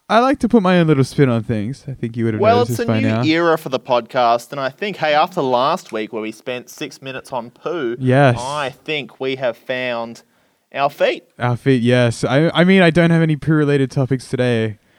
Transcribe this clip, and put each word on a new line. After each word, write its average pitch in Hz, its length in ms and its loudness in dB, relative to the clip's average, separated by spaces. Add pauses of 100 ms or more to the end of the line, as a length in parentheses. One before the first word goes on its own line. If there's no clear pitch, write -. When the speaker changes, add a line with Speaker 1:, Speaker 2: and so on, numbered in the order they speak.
Speaker 1:
I 208 100 4
like 269 200 0
to 240 100 0
put 226 140 4
my 180 160 4
own 165 80 4
little 139 160 4
spin 139 260 2
on 117 140 0
things. 110 440 -6
I 135 60 -10
think 117 220 -10
you 117 100 -2
would 110 100 0
have 107 60 -4
Speaker 2:
Well, 226 180 4
Speaker 1:
noticed 120 200 -2
Speaker 2:
it's 233 80 -4
a - 40 0
Speaker 1:
by - 100 0
Speaker 2:
new - 60 0
Speaker 1:
now. 110 160 0
Speaker 2:
era 160 340 2
for - 120 -14
the 127 100 -4
podcast, 120 720 0
and 143 100 -8
I 131 80 -4
think, 196 280 -8
hey, 156 160 0
after 175 280 0
last 135 500 0
week 110 220 -6
where 110 80 -6
we 110 100 -8
spent 123 380 -12
six - 320 -14
minutes 131 320 -14
on 120 180 -10
poo, 135 480 -6
Speaker 1:
Yes. 127 400 4
Speaker 2:
I 139 300 -6
think 143 500 -10
we 135 160 -4
have 127 220 -4
found 120 680 -6 (500)
our 139 160 -2
feet. 208 340 -2 (140)
Speaker 1:
Our 120 200 -2
feet, 131 260 2
yes. 120 400 2
I, 143 300 2
I 160 100 2
mean, 190 180 6
I 170 100 6
don't 165 200 4
have 165 100 4
any 156 140 0
poo-related 143 560 0
topics 131 380 -2
today. 117 480 -2 (220)